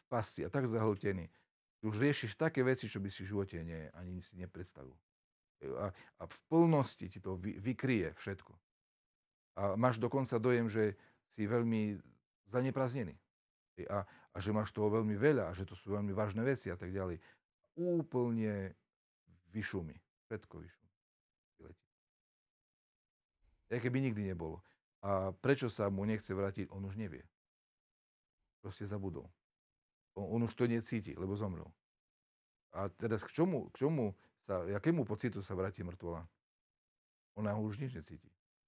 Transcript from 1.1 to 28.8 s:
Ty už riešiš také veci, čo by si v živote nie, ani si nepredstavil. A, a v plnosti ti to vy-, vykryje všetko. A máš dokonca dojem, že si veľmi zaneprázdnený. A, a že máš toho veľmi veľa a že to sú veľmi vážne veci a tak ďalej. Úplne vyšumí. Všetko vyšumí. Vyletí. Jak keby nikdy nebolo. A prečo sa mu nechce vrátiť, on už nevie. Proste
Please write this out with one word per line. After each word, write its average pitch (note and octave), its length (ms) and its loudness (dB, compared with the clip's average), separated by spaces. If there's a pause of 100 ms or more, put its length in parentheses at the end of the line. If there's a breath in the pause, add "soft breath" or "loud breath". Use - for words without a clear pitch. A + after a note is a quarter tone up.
Ty - 80 -4
už G#2 80 -2
riešiš B2+ 400 2
také D#3+ 240 2
veci, B2+ 240 4
čo G2+ 160 -4
by G2 80 -4
si F#2+ 160 -8
v F#2+ 80 -8
živote F#2+ 320 -2
nie, D#2+ 320 -8
ani F2+ 240 -8
si - 160 -16
nepredstavil. E2 560 -12 (880)
A, G2+ 80 -2
a - 340 -16
v - 220 -10
plnosti D#3+ 560 4
ti F#2+ 160 -10
to F#2+ 160 -4
vy-, F#2 240 -6
vykryje G#2+ 560 0
všetko. - 400 -10 (1040)
A G2 160 2
máš A#2 240 6
dokonca B2 400 2
dojem, A#2 320 4
že G#2+ 240 4 (400 soft breath)
si G#2+ 160 0
veľmi A2 480 2 (480)
zaneprázdnený. B2 720 0 (720)
A, G2+ 180 0
a - 320 -20
že G#2 160 0
máš G#2 160 0
toho G#2+ 160 2
veľmi G#2+ 320 4
veľa A#2 320 4
a F2 40 -8
že F#2 120 -4
to G2 80 -12
sú - 160 -6
veľmi G#2 240 0
vážne G#2+ 280 0
veci B2 280 0
a F2+ 80 -8
tak F2+ 120 -6
ďalej. F#2 280 -4 (560 loud breath)
Úplne A#2+ 960 0 (800)
vyšumí. F#2+ 440 -4 (320)
Všetko - 260 -10 (100)
vyšumí. - 280 -20 (680)
Vyletí. - 260 -20 (1800)
Jak A#2+ 160 -2
keby B2 160 2
nikdy A2+ 220 0 (100)
nebolo. E2 320 -6 (400 soft breath)
A F#2+ 280 2
prečo C3 360 4
sa G2+ 240 2
mu G2 160 0
nechce G#2+ 240 -2
vrátiť, G2 400 -2
on G2 160 -6
už G2 80 -6
nevie. F2+ 280 -6 (1400)
Proste G2+ 240 -8